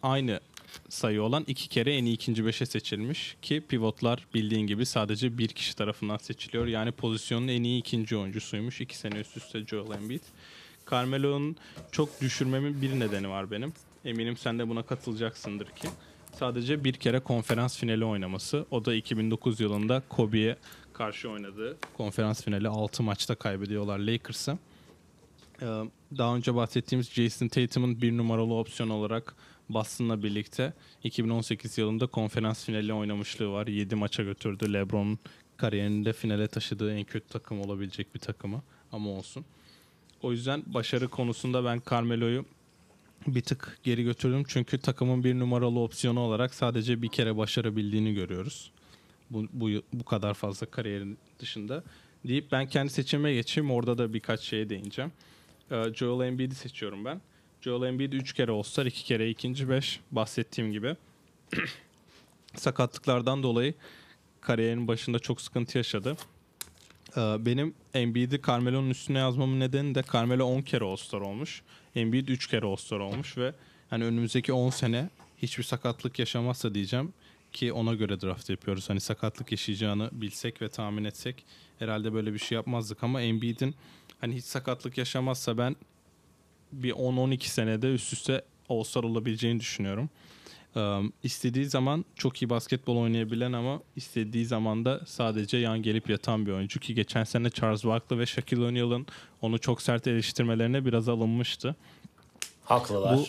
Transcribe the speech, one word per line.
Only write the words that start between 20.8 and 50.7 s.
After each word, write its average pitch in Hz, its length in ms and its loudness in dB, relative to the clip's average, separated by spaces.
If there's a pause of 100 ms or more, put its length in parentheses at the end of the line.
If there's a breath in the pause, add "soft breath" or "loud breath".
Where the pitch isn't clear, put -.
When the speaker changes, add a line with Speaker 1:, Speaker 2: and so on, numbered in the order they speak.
Speaker 1:
karşı 110 380 -6
oynadığı 104 460 -10 (200)
konferans 107 460 0
finali. 104 260 0
Altı 107 340 -2
maçta 107 320 0
kaybediyorlar 101 640 -2
Lakers'a. 113 600 -2 (1040 loud breath)
Ee, 127 40 -6 (520)
daha 120 180 4
önce 123 180 2
bahsettiğimiz 120 560 2
Jason 117 380 2
Tatum'un 123 540 2
bir 117 140 4
numaralı 113 380 2
opsiyon 113 360 -2
olarak 110 440 -2 (340 loud breath)
Boston'la 110 540 0
birlikte 107 500 -2 (320 loud breath)
iki 120 200 0
bin 113 40 2
on 117 120 2
sekiz 110 380 -4
yılında 110 280 2
konferans 110 580 0
finali 107 280 0
oynamışlığı 104 600 -2
var. 104 140 -2
Yedi 104 280 0
maça 104 280 0
götürdü. 101 500 -2
LeBron'un 101 460 2 (380 loud breath)
kariyerinde 104 560 2
finale 107 360 0
taşıdığı 107 460 -2
en 104 100 -4
kötü - 240 -8
takım 104 320 -8
olabilecek 98 540 -6
bir 120 60 -10
takımı 107 420 -6 (300 soft breath)
ama 104 180 -4
olsun. 98 340 -10 (800 soft breath)
O 127 100 0
yüzden 131 340 -2
başarı 123 420 0
konusunda 123 560 0
ben 117 260 0
Carmelo'yu 117 540 2 (800)
bir 127 140 2
tık - 420 -4
geri 120 200 2
götürdüm. 127 460 2
Çünkü 131 300 0
takımın 127 460 2
bir 127 140 4
numaralı 123 420 4
opsiyonu 120 400 2
olarak 120 340 2
sadece 120 480 2
bir 117 60 0
kere 110 280 2
başarabildiğini 107 760 2
görüyoruz. 92 560 -4 (600 soft breath)
Bu, 110 220 -2
bu, 117 160 0 (240)
bu 120 120 -4
kadar 104 300 0
fazla 104 320 -4
kariyerin 101 520 -6 (200)